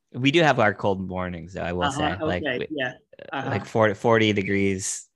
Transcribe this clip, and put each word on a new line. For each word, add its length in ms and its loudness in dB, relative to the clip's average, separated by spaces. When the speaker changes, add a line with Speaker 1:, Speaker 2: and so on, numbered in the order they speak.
Speaker 1:
we 180 0
do 100 4
have 180 4
our 140 4
cold 340 -2
mornings, 460 -8
though, 80 -6
I 120 -4
will 100 -2
Speaker 2:
Uh-huh, 340 -2
Speaker 1:
say. 80 -6
Like, 160 -2
Speaker 2:
okay, 160 -4
Speaker 1:
we, 140 -6
Speaker 2:
yeah. 220 -6
Uh-huh. 200 -6
Speaker 1:
like, 140 -4
forty, 280 2
forty 400 4
degrees, 840 -2